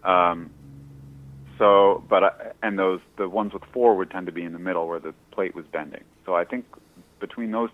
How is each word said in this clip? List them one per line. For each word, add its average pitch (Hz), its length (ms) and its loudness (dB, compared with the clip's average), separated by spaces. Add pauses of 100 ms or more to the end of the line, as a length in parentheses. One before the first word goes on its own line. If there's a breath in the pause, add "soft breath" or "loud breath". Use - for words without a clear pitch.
Um, 87 440 2 (1080)
so, 101 500 6
but 95 160 4
I, - 280 -2 (120)
and 101 160 -4
those, 92 220 0 (160)
the 98 100 -4
ones 101 260 -4
with 98 200 -12
four 120 240 4
would 92 120 -4
tend 90 180 -8
to 90 40 -8
be 87 120 -8
in 85 100 -8
the 85 60 -12
middle 87 280 -4
where 85 120 -6
the 78 140 -12 (180)
plate 95 240 -6
was 87 100 -12
bending. 76 380 -10 (220)
So 92 100 -2
I 87 100 2
think 127 200 -8 (540)
between 113 320 -8
those 113 220 -2